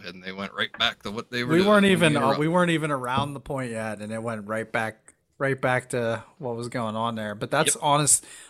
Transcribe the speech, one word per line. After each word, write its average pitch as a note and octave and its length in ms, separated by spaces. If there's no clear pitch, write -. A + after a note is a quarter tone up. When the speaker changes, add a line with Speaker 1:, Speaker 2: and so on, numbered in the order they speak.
Speaker 1:
and F2+ 180
they F#2 80
went F#2+ 220
right G#2+ 240
back A#2 240
to A2 80
what G2 220
they B2 120
were B2+ 100
Speaker 2:
We E3 40
Speaker 1:
doing F#3+ 120
Speaker 2:
weren't G#3 160
Speaker 1:
when G3 60
Speaker 2:
even, E3+ 220
Speaker 1:
we C#3+ 60
were C3+ 60
Speaker 2:
uh, C3+ 80
Speaker 1:
up. - 40
Speaker 2:
we D3+ 100
weren't F3 220
even D#3 220
around C#3 420
the C#3 60
point C3 320
yet, A2 300
and G#2 120
it A2+ 80
went A2+ 240
right A2 260
back, - 440
right C3+ 200
back B2+ 300
to A#2 340
what B2 180
was A#2 140
going A2+ 260
on A#2 200
there. G#2+ 180
But A2+ 160
that's D3+ 240
Speaker 1:
Yep. - 100
Speaker 2:
honest, D3 420